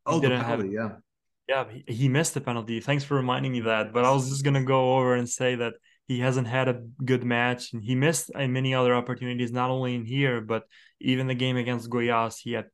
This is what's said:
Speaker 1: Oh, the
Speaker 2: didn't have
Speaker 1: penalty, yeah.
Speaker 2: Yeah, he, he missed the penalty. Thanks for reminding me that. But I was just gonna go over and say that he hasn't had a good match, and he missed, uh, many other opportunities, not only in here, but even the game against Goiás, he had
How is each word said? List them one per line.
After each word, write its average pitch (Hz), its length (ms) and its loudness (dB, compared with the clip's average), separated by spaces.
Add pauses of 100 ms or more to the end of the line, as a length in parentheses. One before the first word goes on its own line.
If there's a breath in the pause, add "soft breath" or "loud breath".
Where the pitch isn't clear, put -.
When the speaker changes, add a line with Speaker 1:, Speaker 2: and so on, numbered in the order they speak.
Speaker 1:
Oh, 165 160 2
the 135 80 4
Speaker 2:
didn't 123 160 2
have 117 140 -2
Speaker 1:
penalty, 98 160 -4
yeah. 110 140 -4 (600)
Speaker 2:
Yeah, 131 200 0
he, 117 240 -12
he 127 140 2
missed 147 260 2
the 143 60 -4
penalty. 117 400 -4
Thanks 139 240 -2
for 143 120 -2
reminding 131 360 0
me 123 100 -2
that. 110 300 0
But 120 140 2
I 131 60 6
was 131 180 2
just 139 160 -2
gonna 139 180 4
go 131 320 4
over 127 200 4
and 123 120 0
say 127 280 0
that 117 180 -4 (340 soft breath)
he 123 120 -2
hasn't 127 280 2
had 127 200 2
a 117 140 -2 (220)
good 123 200 2
match, 120 500 0
and 113 100 -8
he 127 120 -2
missed, 147 400 0
uh, 139 120 -2
many 131 260 0
other 127 200 4
opportunities, 123 580 -2
not 123 180 -2
only 127 260 -2
in 117 100 -6
here, 127 360 0
but 110 220 -4 (360 soft breath)
even 131 280 0
the 131 80 -2
game 127 200 0
against 120 340 -4
Goiás, 117 520 0
he 117 100 -8
had 113 220 -4